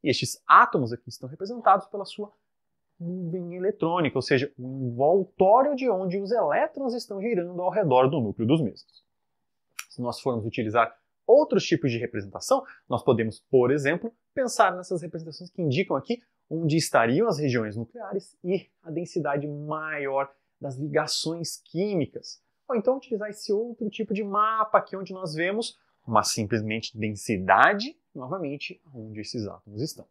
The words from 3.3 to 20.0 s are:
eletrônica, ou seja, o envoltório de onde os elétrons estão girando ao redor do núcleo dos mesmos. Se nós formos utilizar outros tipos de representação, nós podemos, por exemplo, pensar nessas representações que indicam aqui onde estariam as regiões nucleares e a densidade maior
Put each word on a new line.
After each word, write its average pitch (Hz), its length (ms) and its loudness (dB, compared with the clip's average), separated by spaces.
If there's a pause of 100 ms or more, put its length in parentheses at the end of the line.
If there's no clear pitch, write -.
eletrônica, 180 600 0
ou 127 40 2
seja, 143 360 0
o 131 300 -6
envoltório 190 880 4
de 254 140 -2
onde 185 300 -2
os 196 120 -4
elétrons 226 640 0
estão 208 280 -8
girando 180 400 -4
ao 185 80 0
redor 135 380 4
do 143 140 0
núcleo 110 260 -2
dos 160 140 4
mesmos. - 420 -8 (840)
Se - 120 -12
nós 120 200 -4
formos 117 240 -2
utilizar 113 500 0 (320)
outros 269 380 6
tipos 151 260 0
de 117 60 -2
representação, 113 680 -2 (240)
nós 120 160 -2
podemos, 113 360 2 (100)
por 127 220 6
exemplo, 151 420 0 (200)
pensar 226 420 2
nessas 180 260 -6
representações 165 480 -12
que - 120 -8
indicam 151 360 0
aqui 233 240 -4 (280)
onde 160 280 0
estariam 143 500 2
as 156 120 -2
regiões 117 360 -2
nucleares 196 680 -10
e 185 260 -4 (140)
a 165 80 -14
densidade 147 560 -4
maior 147 840 -4 (300)